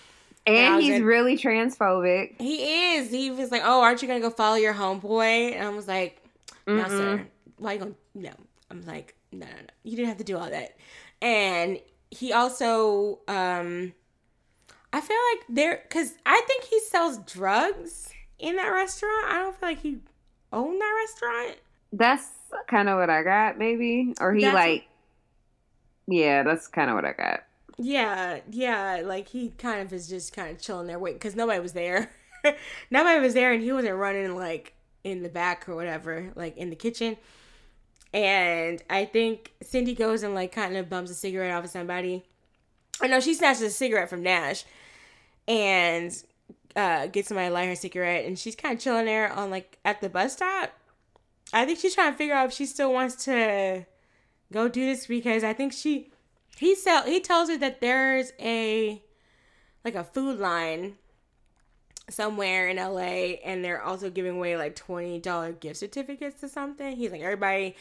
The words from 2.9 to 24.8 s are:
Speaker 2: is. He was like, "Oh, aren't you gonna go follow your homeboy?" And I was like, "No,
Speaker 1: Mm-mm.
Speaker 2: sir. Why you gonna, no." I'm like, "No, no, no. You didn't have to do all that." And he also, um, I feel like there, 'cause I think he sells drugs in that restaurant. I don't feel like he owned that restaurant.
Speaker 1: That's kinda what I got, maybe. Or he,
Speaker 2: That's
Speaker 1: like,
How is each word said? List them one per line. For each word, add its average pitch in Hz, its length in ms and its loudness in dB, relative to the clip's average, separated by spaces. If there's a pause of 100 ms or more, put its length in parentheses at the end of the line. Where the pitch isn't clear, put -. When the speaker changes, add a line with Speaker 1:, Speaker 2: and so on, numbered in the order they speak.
Speaker 2:
is. 254 140 -2
He 262 220 -2
was 254 200 -4
like, 233 140 0
"Oh, 254 160 6
aren't 240 200 6
you 269 60 -4
gonna 247 140 0
go 226 80 0
follow 220 260 2
your 220 180 4
homeboy?" 220 840 2
And 202 120 -4
I - 20 -4
was 208 160 -8
like, 185 360 -4 (440)
"No, 208 180 2
Speaker 1:
Mm-mm. 185 60 0
Speaker 2:
sir. 196 380 0 (300)
Why 208 160 -4
you 208 60 -4
gonna, 202 120 -8 (220)
no." 190 180 -12 (400)
I'm 180 140 -16
like, 160 300 -16 (180)
"No, 185 120 -16
no, - 60 -18
no. - 160 -20 (160)
You 226 140 -8
didn't 240 120 0
have 208 100 -6
to 220 40 -8
do 196 140 -4
all 170 120 -6
that." - 280 -10 (440)
And 190 580 0 (320)
he 247 200 -6
also, 220 960 2
um, 180 640 -2 (1040)
I 285 80 -2
feel 427 160 0 (160)
like - 160 -4
there, 285 400 0
'cause 311 240 -2 (120)
I 381 220 6
think 508 160 0
he 440 180 2
sells 330 380 0
drugs 226 920 -2 (300)
in 339 160 -4
that 370 140 -2
restaurant. 403 580 -2
I 339 120 -2
don't 381 200 -4
feel 349 100 -4
like 320 120 -6
he 277 180 -6 (540)
owned 302 280 -2
that 440 260 0
restaurant. 466 500 -6 (340)
Speaker 1:
That's 240 380 4 (400)
kinda 202 260 4
what 180 140 4
I 160 140 4
got, 202 340 4
maybe. 233 600 0
Or 185 140 4
he, 214 80 6
Speaker 2:
That's 269 140 6
Speaker 1:
like, 170 320 4 (1160)